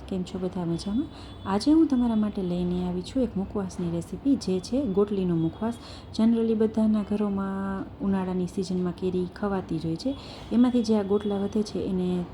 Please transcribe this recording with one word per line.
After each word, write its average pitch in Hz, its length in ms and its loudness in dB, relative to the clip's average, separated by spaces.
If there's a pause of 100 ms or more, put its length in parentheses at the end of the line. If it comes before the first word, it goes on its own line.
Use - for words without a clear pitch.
કેમ 190 140 -2
છો 180 160 -8
બધા? 180 260 -4
મજામાં? 196 420 -2 (400)
આજે 214 260 2
હું 320 140 8
તમારા 240 300 4
માટે 208 260 0
લઈને 180 460 0
આવી 180 140 -2
છું 262 200 -2
એક 226 140 -2
મુખવાસની 190 540 -4
રેસીપી, 180 460 0
જે 185 240 0
છે 254 240 -2
ગોટલીનો 190 520 2
મુખવાસ. 165 380 0 (460)
Generally 226 340 4
બધાના 214 560 2
ઘરોમાં 196 760 -2 (200)
ઉનાળાની 185 420 0
સિઝનમાં 180 460 -2
કેરી 180 340 -2 (100)
ખવાતી 185 420 -2
જ 156 80 -6
હોય 165 100 -2
છે. 269 200 -2 (360)
એમાંથી 247 300 6
જે 220 140 4
આ 208 60 4
ગોટલા 202 360 2
વધે 202 240 0
છે 202 160 -4
એને 180 560 0